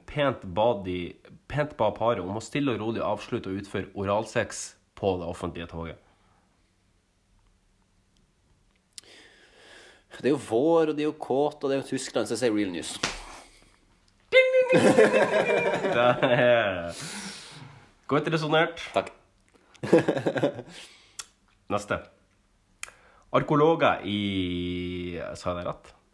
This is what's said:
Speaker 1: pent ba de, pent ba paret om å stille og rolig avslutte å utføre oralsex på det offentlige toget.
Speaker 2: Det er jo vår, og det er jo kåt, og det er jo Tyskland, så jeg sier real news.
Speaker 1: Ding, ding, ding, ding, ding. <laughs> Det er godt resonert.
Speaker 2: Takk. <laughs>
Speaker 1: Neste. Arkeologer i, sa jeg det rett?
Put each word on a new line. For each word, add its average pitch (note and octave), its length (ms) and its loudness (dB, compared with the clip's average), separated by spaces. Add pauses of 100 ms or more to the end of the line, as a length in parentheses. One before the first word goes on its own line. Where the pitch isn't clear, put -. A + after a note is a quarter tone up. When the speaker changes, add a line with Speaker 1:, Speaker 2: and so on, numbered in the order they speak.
Speaker 1:
pent C#3 360 -2 (120)
ba G#2+ 160 4 (120)
de, F2+ 320 -6 (320)
pent D3 300 -4
ba G#2+ 160 2
paret G#2 320 0
om G2 120 -6
å A2+ 80 -8
stille C#3+ 300 -2
og G2+ 60 -6
rolig A2 240 -4
avslutte G2+ 480 -4
å F#2+ 80 -4
utføre G2+ 340 -8
oralsex G2+ 800 -2 (220)
på G2 240 2
det E2+ 80 -8
offentlige E2+ 400 -8
toget. E2 320 -10 (4000)
Speaker 2:
Det - 80 -2
er C#3 80 4
jo C3+ 140 -4
vår, D#3 420 4
og D3 60 -2
det D3 80 -2
er D3+ 60 0
jo D3 100 -8
kåt, C#3+ 420 -2
og C#3 80 -2
det C3+ 60 0
er C3+ 60 -2
jo - 100 -12
Tyskland, B2 340 -2
så A2+ 80 -2
jeg A2 60 -4
sier A#2 160 2
real G#2 160 0
news. - 240 -8 (1400)
Speaker 1:
Ding, C5 160 8
ding, B4+ 240 4
ding, - 100 6
ding, - 300 6
ding. G3+ 800 2
<laughs> - 60 0
Det B2 340 4
er A2+ 720 2 (1040)
godt D3+ 200 0
resonert. D#3 540 0 (100)
Speaker 2:
Takk. - 200 0 (680)
<laughs> - 1900 -2
Speaker 1:
Neste. G2+ 300 -2 (1300)
Arkeologer C#3+ 680 4
i, G2+ 160 -2 (1120)
sa F2+ 220 -6
jeg F2 80 -6
det F2 80 -6
rett? - 240 -10 (220)